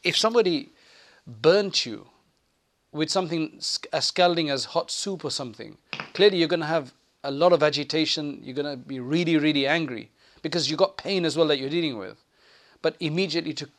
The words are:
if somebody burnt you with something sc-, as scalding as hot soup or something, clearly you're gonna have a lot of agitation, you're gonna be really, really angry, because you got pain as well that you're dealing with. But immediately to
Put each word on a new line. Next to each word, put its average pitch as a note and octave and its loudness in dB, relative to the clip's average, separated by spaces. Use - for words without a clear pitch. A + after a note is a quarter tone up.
if F3 0
somebody G#3+ 2
burnt E3 2
you G#2 -10
with D3+ -4
something E3 -2
sc-, - -6
as D3+ -2
scalding F3 2
as C3+ -4
hot - -4
soup F#3+ -6
or C3+ -4
something, A2+ -10
clearly G3 6
you're E3 4
gonna D#3+ 0
have D3+ -2
a C#3 -4
lot E3+ 6
of D3+ 4
agitation, D3 -2
you're B2+ -12
gonna C#3+ -6
be B2+ -10
really, D#3+ 0
really C#3+ 2
angry, C3+ -2
because D3+ -2
you D#3 -4
got - 2
pain F#3+ -2
as D3+ -2
well D#3+ 4
that C#3+ 2
you're C3+ -6
dealing D3+ -2
with. G2+ -12
But D#3+ 0
immediately D#3+ -2
to C#3+ -10